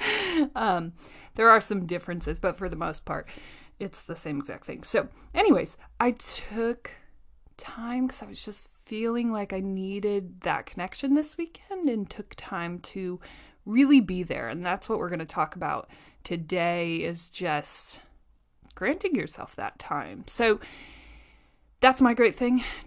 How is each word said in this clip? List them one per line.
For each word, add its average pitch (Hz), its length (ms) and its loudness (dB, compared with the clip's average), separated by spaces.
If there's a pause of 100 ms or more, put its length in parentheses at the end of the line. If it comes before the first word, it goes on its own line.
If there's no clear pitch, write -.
(560)
Um, 175 380 0 (400)
there 226 160 8
are 220 100 10
some 190 260 -2
differences, 170 520 -4
but 175 180 0
for 190 120 -6
the 170 80 -6
most 160 280 -6
part, 151 240 -6 (500)
it's 190 240 -10
the 165 140 -12
same 147 220 -6
exact - 260 -10
thing. - 180 -12
So - 260 0 (260)
anyways, 330 420 6 (240)
I 240 120 4
took - 800 -4 (680)
time 247 500 -4
'cause 254 140 -10
I 208 40 -14
was 202 160 -14
just - 260 -12
feeling 233 640 -2
like 202 220 -2
I 190 80 -4
needed 196 800 -2
that - 260 -2
connection 262 480 -2
this 302 220 2
weekend 339 520 -6
and 214 200 -2
took - 280 -14
time 175 440 -6
to 180 400 -6 (460)
really 269 340 8
be 180 220 0
there. 123 260 -4
And 170 160 -6
that's 180 240 -2
what 220 100 0
we're 170 120 -2
gonna 165 160 -4
talk - 280 -2
about 147 360 -4 (340)
today, 170 800 0
is 170 280 -6
just - 680 -4 (760)
granting 330 400 -2
yourself - 420 -6
that - 220 -8
time. 101 480 -8
So 220 340 2 (1200)
that's 254 200 8
my 240 140 8
great 233 200 6
thing. 247 300 0 (220)